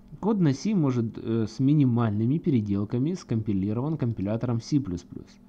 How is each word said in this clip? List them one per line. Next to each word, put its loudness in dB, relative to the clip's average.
Код 0
на 4
C -2
может, 0
э, -2
с -10
минимальными 2
переделками 0
скомпилирован -2
компилятором -2
C 0
плюс -4
плюс. -16